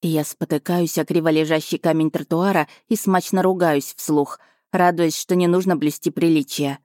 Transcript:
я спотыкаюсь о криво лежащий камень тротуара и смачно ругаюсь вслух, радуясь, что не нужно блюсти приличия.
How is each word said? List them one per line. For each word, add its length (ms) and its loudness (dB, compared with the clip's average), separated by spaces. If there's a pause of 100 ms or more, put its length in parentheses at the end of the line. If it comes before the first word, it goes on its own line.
я 220 0
спотыкаюсь 720 -4
о 80 0
криво 240 0
лежащий 480 0
камень 340 0
тротуара 560 0 (200)
и 80 0
смачно 460 0
ругаюсь 540 0
вслух, 440 -2 (320)
радуясь, 460 0
что 180 -2
не 120 2
нужно 280 2
блюсти 360 -2
приличия. 720 -2